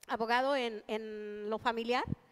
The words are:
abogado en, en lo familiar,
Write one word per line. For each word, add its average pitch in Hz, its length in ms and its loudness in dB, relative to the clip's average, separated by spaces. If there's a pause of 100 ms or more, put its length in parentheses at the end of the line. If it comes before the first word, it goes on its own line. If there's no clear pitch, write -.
abogado 240 460 2
en, 233 320 -2
en 214 600 -4
lo 220 100 0
familiar, 233 440 2 (280)